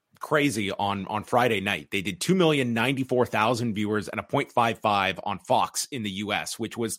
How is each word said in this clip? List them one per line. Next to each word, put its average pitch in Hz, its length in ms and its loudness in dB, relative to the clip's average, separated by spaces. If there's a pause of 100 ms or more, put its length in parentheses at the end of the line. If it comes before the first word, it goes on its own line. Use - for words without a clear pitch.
(200)
crazy 127 520 0
on, 98 340 -4
on 104 160 -4
Friday 117 380 2
night. 95 320 -4
They 98 100 -2
did 92 180 -4
two 180 140 2
million 147 400 4
ninety-four 123 520 2
thousand 113 480 0
viewers 104 340 -2
and 110 100 -8
a 101 60 -4
point 143 260 -2
five 117 300 0
five 98 420 2
on 98 160 -4
Fox - 540 0
in 127 100 -6
the 104 80 -4
U 98 220 -4
S, 82 260 -4
which 113 180 -6
was 113 220 -4